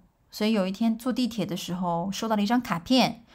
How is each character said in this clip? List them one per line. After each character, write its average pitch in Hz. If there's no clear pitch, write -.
所 214
以 220
有 196
一 190
天 226
坐 208
地 247
铁 185
的 170
时 175
候 175
收 220
到 220
了 208
一 208
张 233
卡 180
片， 226